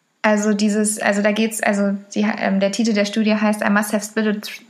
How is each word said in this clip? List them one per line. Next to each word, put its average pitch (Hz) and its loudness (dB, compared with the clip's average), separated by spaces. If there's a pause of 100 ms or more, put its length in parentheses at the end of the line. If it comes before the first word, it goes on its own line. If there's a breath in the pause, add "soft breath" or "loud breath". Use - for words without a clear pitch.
(220)
also 214 2
dieses, 208 0
also 202 0
da 208 2
geht's, 220 -2
also 202 0 (200)
die, 208 0 (140)
ähm, 196 0
der 196 2
Titel 226 0
der 202 2
Studie 214 0
heißt 214 0
I 220 0
must 208 0
have 208 -2
split 220 -4
it 214 -2
th-, - -14